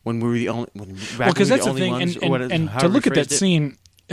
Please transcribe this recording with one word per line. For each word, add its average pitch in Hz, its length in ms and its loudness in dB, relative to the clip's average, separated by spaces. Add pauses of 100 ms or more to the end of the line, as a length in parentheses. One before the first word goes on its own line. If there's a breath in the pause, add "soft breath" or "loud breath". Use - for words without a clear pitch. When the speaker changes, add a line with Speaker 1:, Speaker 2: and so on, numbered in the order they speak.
Speaker 1:
When 117 160 -4
we 120 80 0
were 120 80 0
the 117 140 0
only, 117 240 -4
when, 95 220 -14
back 107 240 -10
Speaker 2:
Well, 127 140 4
'cause 196 160 2
Speaker 1:
when - 0 -
we - 20 4
were 262 60 4
Speaker 2:
that's - 80 0
Speaker 1:
the - 0 -
Speaker 2:
the 214 40 2
Speaker 1:
only 135 120 -2
Speaker 2:
thing, 185 100 0
Speaker 1:
ones, 175 240 -2
Speaker 2:
and, - 80 -10
and, - 80 2
Speaker 1:
what, 127 100 0
Speaker 2:
and 160 280 -2
Speaker 1:
however 131 180 2
Speaker 2:
to 190 60 2
look 277 120 2
Speaker 1:
he 269 60 2
Speaker 2:
at - 40 2
that 147 120 2
Speaker 1:
phrased - 60 -6
it. 147 40 0
Speaker 2:
scene, 165 400 2 (360)